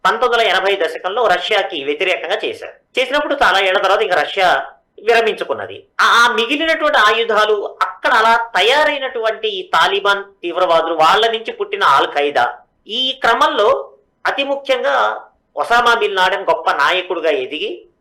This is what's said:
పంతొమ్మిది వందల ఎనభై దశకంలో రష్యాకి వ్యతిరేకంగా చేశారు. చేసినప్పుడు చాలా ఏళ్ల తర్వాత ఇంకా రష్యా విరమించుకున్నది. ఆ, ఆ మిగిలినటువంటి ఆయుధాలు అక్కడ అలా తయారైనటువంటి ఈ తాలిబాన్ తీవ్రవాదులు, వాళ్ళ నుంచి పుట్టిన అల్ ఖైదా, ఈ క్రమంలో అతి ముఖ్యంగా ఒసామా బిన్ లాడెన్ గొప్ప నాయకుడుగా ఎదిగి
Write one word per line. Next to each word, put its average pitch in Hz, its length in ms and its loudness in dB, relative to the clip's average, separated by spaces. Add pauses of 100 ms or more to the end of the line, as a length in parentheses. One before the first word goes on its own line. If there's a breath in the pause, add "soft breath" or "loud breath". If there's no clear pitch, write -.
పంతొమ్మిది 233 380 2
వందల 185 120 2
ఎనభై 190 200 0
దశకంలో 185 500 -2
రష్యాకి 180 580 -2
వ్యతిరేకంగా 170 600 -2
చేశారు. - 560 -8
చేసినప్పుడు 294 340 -2
చాలా 196 260 2
ఏళ్ల 196 180 2
తర్వాత 196 240 0
ఇంకా 180 200 0
రష్యా 170 440 0 (380)
విరమించుకున్నది. 196 800 -2 (160)
ఆ, 220 40 2
ఆ 226 280 4
మిగిలినటువంటి 294 680 0
ఆయుధాలు 214 840 0
అక్కడ - 280 -4
అలా 233 460 2
తయారైనటువంటి 240 920 0
ఈ 190 140 -6
తాలిబాన్ 196 600 0 (180)
తీవ్రవాదులు, 170 520 0
వాళ్ళ 190 360 4
నుంచి 226 220 -6
పుట్టిన 202 320 -4
అల్ 151 220 4
ఖైదా, 143 480 0 (340)
ఈ 254 360 -4
క్రమంలో 240 680 2 (360)
అతి 277 180 -2
ముఖ్యంగా 262 800 -2 (320)
ఒసామా 233 380 2
బిన్ 208 200 -2
లాడెన్ 190 280 0
గొప్ప 185 280 0
నాయకుడుగా 170 600 0
ఎదిగి 143 540 -6 (160)